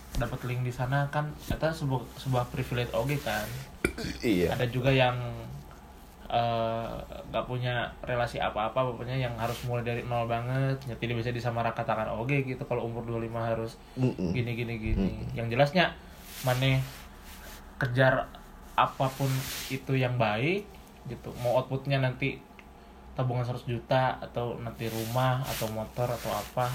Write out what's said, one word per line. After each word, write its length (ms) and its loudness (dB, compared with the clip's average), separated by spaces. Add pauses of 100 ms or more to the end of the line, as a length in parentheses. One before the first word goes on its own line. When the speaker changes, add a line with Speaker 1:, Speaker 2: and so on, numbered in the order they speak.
(140)
Speaker 1:
dapat 300 -2
link 200 -2
di 80 -2
sana 340 2
kan, 220 0 (160)
eta 260 0
sebuah, 300 0 (160)
sebuah 320 2
privilege 420 -2
oge 300 0
kan. 240 -2 (720)
Speaker 2:
Iya. 320 4
Speaker 1:
Ada 160 2
juga 220 2
yang, 240 6 (1120)
eh, 680 2 (320)
nggak 180 -2
punya 300 -2 (260)
relasi 380 -2
apa-apa, 480 0
pokoknya 280 -4
yang 220 0
harus 260 -2
mulai 220 0
dari 180 -2
nol 240 0
banget, 580 0
ya 120 -4
tidak 240 0
bisa 100 0
disamaratakan 640 0 (180)
oge 320 2
gitu 200 -4
kalau 200 0
umur 200 -4
dua 140 -2
lima 280 -2
harus 300 0 (180)
Speaker 2:
Mm-mm. 380 2
Speaker 1:
gini, 220 0
gini, 220 -2
gini. 360 2
Speaker 2:
Mm-mm. 240 -6
Speaker 1:
Yang 160 -2
jelasnya 320 6 (580)
maneh 380 4 (960)
kejar 500 6 (480)
apapun 540 2 (400)
itu 260 -2
yang 220 4
baik 480 2 (420)
gitu. 320 -10
Mau 180 4
outputnya 420 2
nanti 420 0 (720)
tabungan 300 0
seratus 220 -4
juta 540 2
atau 400 -4
nanti 300 -6
rumah 580 2
atau 220 -2
motor 380 -2
atau 240 -4
apa 440 -2